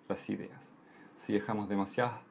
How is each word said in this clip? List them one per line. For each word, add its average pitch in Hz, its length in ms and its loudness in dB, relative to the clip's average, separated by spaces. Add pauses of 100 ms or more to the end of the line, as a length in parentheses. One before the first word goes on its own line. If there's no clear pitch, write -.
las - 220 -4
ideas. - 400 -6 (480)
Si - 160 -2
dejamos 104 340 2
demasiadas 101 640 2